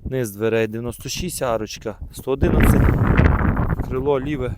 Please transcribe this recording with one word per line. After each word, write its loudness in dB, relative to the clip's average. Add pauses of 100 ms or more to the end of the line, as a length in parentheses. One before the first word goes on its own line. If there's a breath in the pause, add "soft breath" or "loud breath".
низ -4
дверей 0
дев'яносто -8
шість, -6
арочка, -4 (140)
сто -8
одинадцять, 2
крило 0
ліве, -4